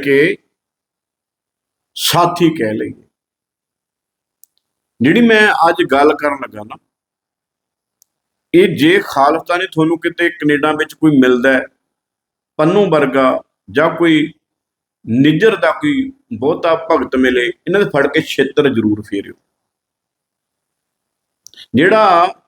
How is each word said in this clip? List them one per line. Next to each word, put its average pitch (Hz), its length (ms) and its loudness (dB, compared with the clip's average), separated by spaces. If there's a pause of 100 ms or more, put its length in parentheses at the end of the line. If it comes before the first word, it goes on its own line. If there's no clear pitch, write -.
ਕਿ 147 340 0 (1600)
ਸਾਥੀ 170 600 0
ਕਹਿ 110 160 -4
ਲਈਏ। - 300 -10 (2000)
ਜਿਹੜੀ 170 220 2
ਮੈਂ 220 200 4 (260)
ਅੱਜ 170 140 0 (100)
ਗੱਲ 143 260 2
ਕਰਨ 147 260 -4
ਲੱਗਾ 107 200 -14
ਨਾ, 123 120 -18 (1800)
ਇਹ 175 240 4
ਜੇ 165 280 2
ਖਾਲਿਸਤਾਨੀ 165 640 -2
ਤੁਹਾਨੂੰ 160 320 -2
ਕਿਤੇ 170 300 -4
ਕੈਨੇਡਾ 147 440 -2
ਵਿੱਚ 151 200 -6
ਕੋਈ 156 240 2
ਮਿਲਦਾ 127 360 4
ਹੈ, 127 80 0 (960)
ਪੰਨੂ 190 320 2
ਵਰਗਾ 135 340 0 (460)
ਜਾਂ 151 240 0
ਕੋਈ 165 380 0 (720)
ਨਿੱਜਰ 156 500 2
ਦਾ 165 180 0
ਕੋਈ 135 380 -4 (220)
ਬਹੁਤਾ 160 400 -2 (120)
ਭਗਤ 135 300 -2
ਮਿਲੇ, 127 300 0
ਇਹਨਾਂ 170 340 -4
ਦੇ 202 100 0
ਫੜ 139 180 0
ਕੇ 160 160 -2
ਛਿੱਤਰ 139 460 -2
ਜ਼ਰੂਰ 107 320 -2
ਫੇਰਿਓ। 101 320 -10 (2500)
ਜਿਹੜਾ 185 580 2 (140)